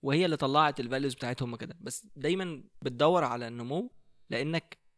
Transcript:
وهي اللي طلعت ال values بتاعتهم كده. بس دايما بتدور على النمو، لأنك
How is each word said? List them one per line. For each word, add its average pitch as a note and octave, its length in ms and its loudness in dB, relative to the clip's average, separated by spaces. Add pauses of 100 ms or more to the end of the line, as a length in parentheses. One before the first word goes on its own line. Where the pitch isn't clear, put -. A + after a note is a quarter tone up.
وهي D3 220 4
اللي D#3+ 120 2
طلعت C#3+ 440 4
ال A#2+ 100 -4
values C3+ 260 0
بتاعتهم A#2+ 400 -4
كده. - 240 -12
بس G#3+ 260 -10 (100)
دايما E3 460 -2 (200)
بتدور D3 420 4
على A#2+ 240 -2
النمو، B2+ 440 -4 (380)
لأنك D3+ 480 -2 (200)